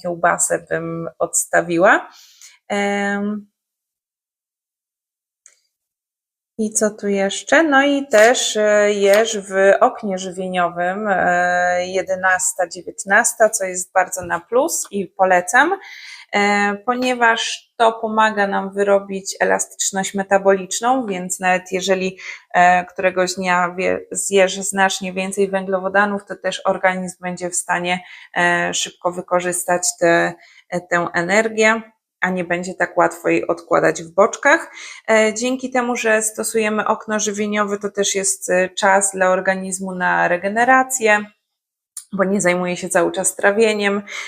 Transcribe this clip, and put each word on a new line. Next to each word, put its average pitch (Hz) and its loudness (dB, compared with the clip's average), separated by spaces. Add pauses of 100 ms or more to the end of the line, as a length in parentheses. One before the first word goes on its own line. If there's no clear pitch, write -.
kiełbasę 170 -2
bym 165 -6 (100)
odstawiła. 170 0 (580)
Em, 202 -4 (3000)
i 214 -4
co 214 0
tu 208 -8
jeszcze? 196 2
No 277 4
i 277 0
też, 226 4
e, 208 4
jesz 208 4
w 190 2
oknie 214 -2
żywieniowym, 185 -4
e, 180 2
jedenasta, 185 0
dziewiętnasta, 196 0
co 202 -4
jest 180 -8
bardzo 180 0
na 170 -4
plus 269 -2
i 196 -6
polecam, 214 2 (540)
e, 202 0 (100)
ponieważ 247 -2
to 226 4
pomaga 220 0
nam 196 -4
wyrobić 196 0
elastyczność 190 -2
metaboliczną, 196 0
więc 185 -6
nawet 185 0
jeżeli, 185 -2 (360)
e, 180 4
któregoś 185 -2
dnia 180 0
wie-, 180 -2 (120)
zjesz 190 0
znacznie 190 -2
więcej 190 -4
węglowodanów, 190 -2
to 185 -12
też 190 -6
organizm 185 -2
będzie 180 -8
w 175 -8
stanie, 180 -2 (380)
e, 175 2
szybko - -6
wykorzystać 180 -2 (120)
tę, 170 2 (360)
e, 175 -4
tę 175 -2
energię, 220 0 (320)
a 185 0
nie 185 -4
będzie 180 -4
tak - -4
łatwo 170 2
jej 170 0
odkładać 165 0
w 165 -18
boczkach. 277 2 (380)
E, 220 4
dzięki 254 -6
temu, 247 -2
że 226 0
stosujemy 220 -2
okno 214 -4
żywieniowe, 208 -4
to 202 -8
też 196 -4
jest, 190 -4
e, 185 0
czas 196 2
dla 185 0
organizmu 190 -2
na 175 0
regenerację, 214 2 (880)
bo 196 0
nie 190 0
zajmuje 180 0
się 180 -10
cały 170 2
czas 185 -4
trawieniem. 202 2 (260)